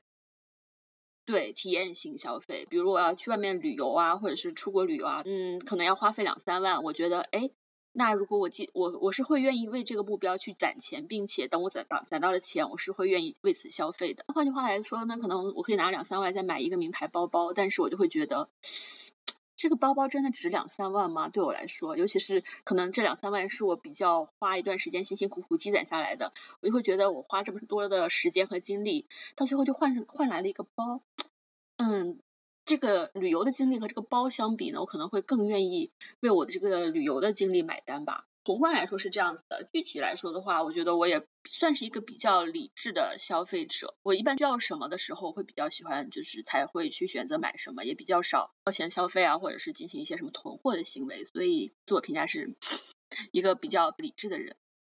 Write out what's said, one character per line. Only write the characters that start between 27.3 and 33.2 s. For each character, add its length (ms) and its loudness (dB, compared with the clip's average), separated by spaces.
这 80 -8
么 80 -8
多 280 -2
的 220 2
时 220 2
间 160 4
和 100 -4
精 260 -4
力， 220 0
到 100 2
最 100 0
后 80 4
就 80 2
换， 360 0
换 200 0
来 140 -2
了 60 0
一 40 -2
个 120 -8
包。 260 -6
嗯， 440 0
这 120 2
个 380 2
旅 160 2